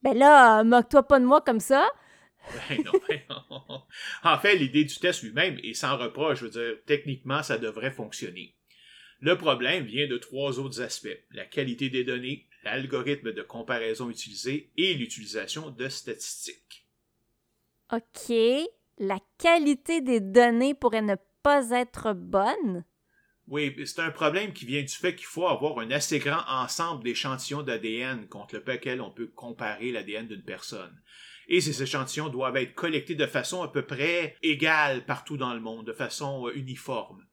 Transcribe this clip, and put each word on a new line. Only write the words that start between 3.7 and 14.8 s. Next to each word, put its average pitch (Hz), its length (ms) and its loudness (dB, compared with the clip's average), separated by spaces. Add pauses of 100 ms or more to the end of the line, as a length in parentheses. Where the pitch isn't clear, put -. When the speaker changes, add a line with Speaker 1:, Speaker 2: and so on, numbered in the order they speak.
Speaker 2:
En 156 160 6
fait, 202 160 6
l'idée 147 300 2
du 139 120 -10
test 175 240 -2
lui-même 131 400 -2
est 113 120 -10
sans 135 240 -2
reproche. 131 420 -2
Je 120 60 -10
veux 110 60 -10
dire, 117 340 -6
techniquement, 143 580 -4
ça 120 140 -4
devrait 110 340 -6
fonctionner. 107 640 -14 (640)
Le 170 180 2
problème 147 480 0
vient 127 220 -4
de 123 100 -4
trois 135 400 -6
autres 131 240 -8
aspects. 110 380 -10 (120)
La 101 140 -14
qualité 131 440 -4
des 127 140 -2
données, 123 440 -8 (160)
l'algorithme 131 720 -6
de 98 100 -8
comparaison 113 680 -6
utilisé 117 680 -10
et 175 180 0